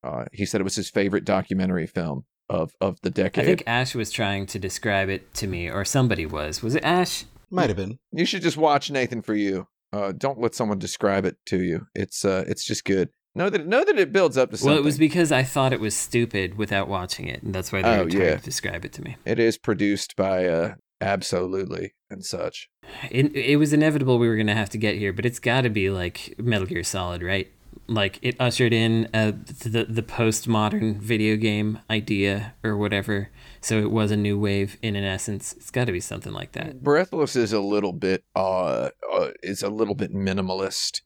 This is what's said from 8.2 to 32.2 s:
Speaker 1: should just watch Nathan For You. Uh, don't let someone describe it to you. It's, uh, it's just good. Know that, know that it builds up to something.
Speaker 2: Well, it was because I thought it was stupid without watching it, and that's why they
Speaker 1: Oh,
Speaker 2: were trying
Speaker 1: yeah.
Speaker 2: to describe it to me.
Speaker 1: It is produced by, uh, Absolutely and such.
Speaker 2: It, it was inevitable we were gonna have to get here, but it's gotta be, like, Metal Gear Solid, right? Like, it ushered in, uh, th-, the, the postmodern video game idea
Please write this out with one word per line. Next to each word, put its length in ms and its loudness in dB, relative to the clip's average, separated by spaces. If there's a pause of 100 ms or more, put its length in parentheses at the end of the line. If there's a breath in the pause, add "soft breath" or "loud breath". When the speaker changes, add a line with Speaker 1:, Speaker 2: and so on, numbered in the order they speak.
Speaker 1:
should 160 -4
just 140 2
watch 340 2
Nathan 320 -2
For 120 -2
You. 340 0 (240)
Uh, 200 -2
don't 280 -4
let 160 0
someone 240 0
describe 440 0
it 120 -2 (100)
to 160 0
you. 320 -2
It's, 300 -6
uh, 240 2
it's 180 -4
just 180 -4
good. 260 2 (240)
Know 140 0
that, 180 -2
know 160 4
that 160 4
it 140 4
builds 240 4
up 140 4
to 80 -8
something. 140 4
Speaker 2:
Well, 60 6
it 60 2
was 140 2
because 340 4
I 100 4
thought 300 2
it 80 0
was 160 -2
stupid 640 0
without 280 0
watching 420 -6
it, 140 -8
and 120 -4
that's 180 -6
why 80 0
they 160 4
Speaker 1:
Oh, 80 4
Speaker 2:
were 60 0
trying 140 2
Speaker 1:
yeah. 120 4
Speaker 2:
to 80 -8
describe 400 -6
it 80 -10
to 100 -12
me. 220 -10
Speaker 1:
It 140 -2
is 180 4
produced 600 -2
by, 280 0
uh, 300 0 (260)
Absolutely 960 -2 (160)
and 140 -16
such. 440 -8 (420 loud breath)
Speaker 2:
It, 240 2
it 220 4
was 160 4
inevitable 460 4
we 100 6
were 80 4
gonna 180 2
have 160 -2
to 80 -6
get 180 0
here, 160 0
but 140 -4
it's 120 -2
gotta 320 2
be, 200 2
like, 480 -4
Metal 280 0
Gear 160 -4
Solid, 400 -4
right? 280 -2 (360)
Like, 360 0
it 160 -2
ushered 340 4
in, 420 4
uh, 180 4
th-, 400 -8
the, 120 2
the 180 -2
postmodern 960 0
video 400 2
game 440 0 (100)
idea 720 0